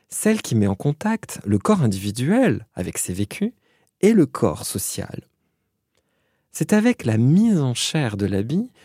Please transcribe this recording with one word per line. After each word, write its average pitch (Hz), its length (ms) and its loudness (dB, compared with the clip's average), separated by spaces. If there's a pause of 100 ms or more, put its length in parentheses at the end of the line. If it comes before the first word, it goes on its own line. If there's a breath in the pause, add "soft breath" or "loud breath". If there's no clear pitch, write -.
celle 214 340 -2
qui - 100 -4
met 107 140 2
en 98 80 0
contact - 680 -4
le 101 140 0
corps 196 240 2
individuel 117 920 0
avec - 240 -6
ses - 140 -6
vécus 104 380 -4 (500)
et 214 120 6
le 170 140 6
corps - 400 -2
social. - 600 -8 (1200)
C'est - 220 -4
avec 226 300 2
la 110 140 2
mise 175 420 4
en 131 140 0
chair 120 420 -2
de 98 120 0
l'habit 117 420 -2 (160 soft breath)